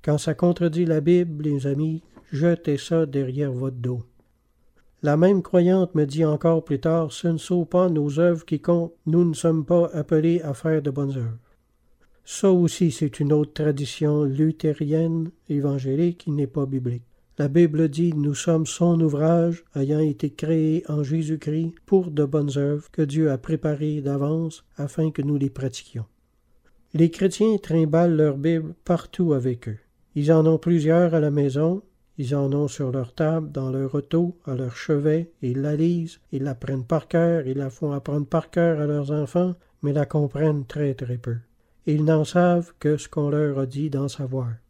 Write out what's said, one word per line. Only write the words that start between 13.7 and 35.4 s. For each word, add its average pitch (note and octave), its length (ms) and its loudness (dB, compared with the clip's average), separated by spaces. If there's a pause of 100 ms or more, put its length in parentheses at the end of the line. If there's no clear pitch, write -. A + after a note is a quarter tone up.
luthérienne, D#3 1080 0 (180)
évangélique, C#3+ 720 -2
qui - 120 -6
n'est C#3+ 140 0
pas C#3 220 -4
biblique. B2 340 -4 (380)
La D3 80 0
Bible D#3 420 4
dit, « E3 260 0
Nous D3 200 0
sommes D#3+ 320 0
son E3+ 340 2
ouvrage, E3 600 2 (120)
ayant C#3+ 240 0
été D3+ 300 0
créés D#3 580 0
en D3+ 140 -2
Jésus-Christ D#3 720 -2 (140)
pour F#3 240 2
de D3 120 0
bonnes C#3+ 340 0
œuvres D3 340 -2
que - 100 -2
Dieu D3+ 300 2
a C3 80 -2
préparées D3+ 640 -4
d'avance D3 640 -4 (120)
afin D#3 320 -2
que D3+ 140 -4
nous D3 140 0
les C#3 120 0
pratiquions. » B2+ 560 -8 (880)
Les E3 160 4
chrétiens G3+ 480 0
trimballent E3 580 2
leur D3+ 220 2
Bible D#3+ 380 -2 (100)
partout E3+ 480 0
avec B2 340 -2
eux. G#2+ 120 -10 (340)
Ils D3 180 0
en D#3+ 140 6
ont D#3+ 140 4
plusieurs E3 560 2
à E3 40 4
la D3+ 120 2
maison, D3 500 0 (420)
ils C3 120 -2
en C#3 180 0
ont C#3+ 140 0
sur C3+ 240 -6
leur B2+ 240 -6
table, D#3 360 -2
dans C3+ 200 -6
leur C3+ 240 -4
auto, E3+ 500 -2
à C#3 80 -6
leur B2 220 -6
chevet, D#3 560 0 (100)